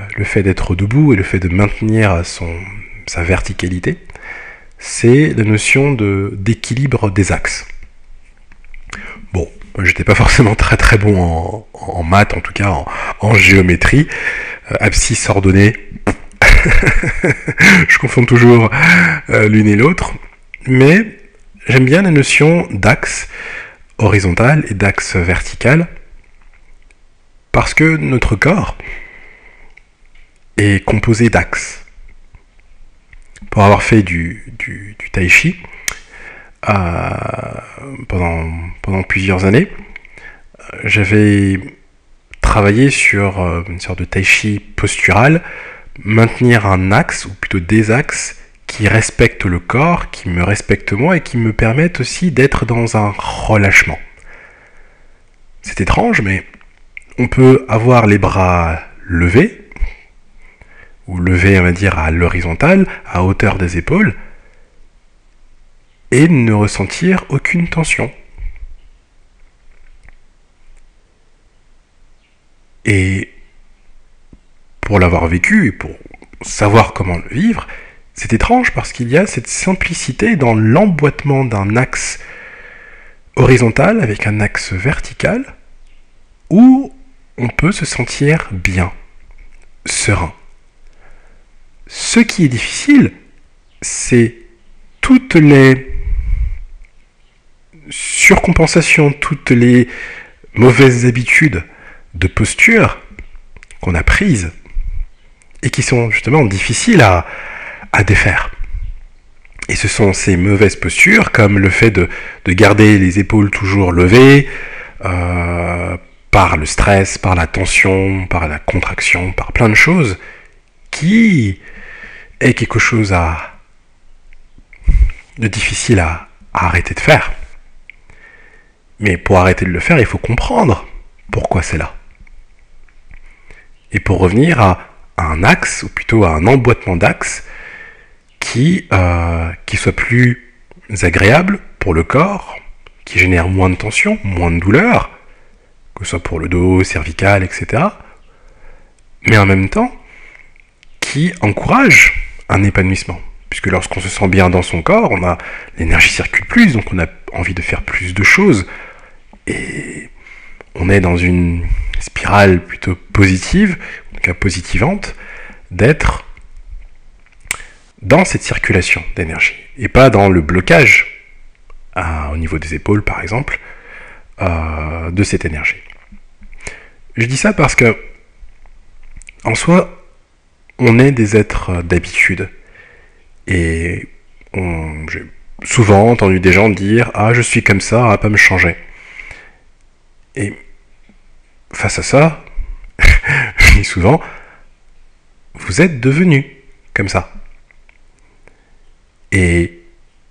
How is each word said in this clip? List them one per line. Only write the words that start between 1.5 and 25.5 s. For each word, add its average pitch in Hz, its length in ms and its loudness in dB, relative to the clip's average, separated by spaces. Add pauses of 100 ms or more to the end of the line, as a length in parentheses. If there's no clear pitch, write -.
son, 85 340 -10 (460)
sa - 160 -8
verticalité, 95 760 -4 (800)
c'est 139 560 2
la 113 100 0
notion 135 480 0
de, 101 440 -2
d'équilibre 113 720 -2
des 95 220 0
axes. - 340 -6 (1700)
Bon, - 160 -6 (280)
moi, 95 80 -6
j'étais 90 200 -2
pas 104 100 2
forcément - 420 4
très, - 200 2
très - 220 4
bon 98 240 2
en, 85 500 -4
en 90 300 -10
maths, 101 340 2
en - 40 -4
tout - 120 -8
cas 101 180 -2
en, 95 140 -4 (360)
en 110 140 2
géométrie. 98 720 4 (640)
Euh, - 80 -2
abscisse, - 500 0
ordonnée, 98 460 4 (640)
<laughs> - 1500 4
je - 100 4
confonds 120 260 2
toujours, 120 460 6 (600)
euh, 107 180 2
l'une 107 200 4
et 104 80 4
l'autre, 147 360 0 (540)
mais 143 520 4 (500)
j'aime 131 160 4
bien 147 180 4
la 196 80 2
notion 151 600 2
d'axe - 580 -2 (720)
horizontal 104 680 2
et 107 60 -6
d'axe 98 420 -2
vertical, 113 720 0 (1600)